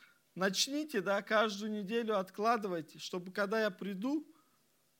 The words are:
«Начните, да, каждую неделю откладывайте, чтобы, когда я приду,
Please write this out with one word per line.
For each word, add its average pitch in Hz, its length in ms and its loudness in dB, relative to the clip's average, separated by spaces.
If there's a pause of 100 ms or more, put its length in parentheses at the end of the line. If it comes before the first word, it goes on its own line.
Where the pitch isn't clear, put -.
(340)
«Начните, 247 640 0
да, 196 220 2
каждую 214 480 2
неделю 214 480 0
откладывайте, 190 800 0
чтобы, 180 320 -8
когда 208 300 0
я 214 100 2
приду, 202 560 -4 (720)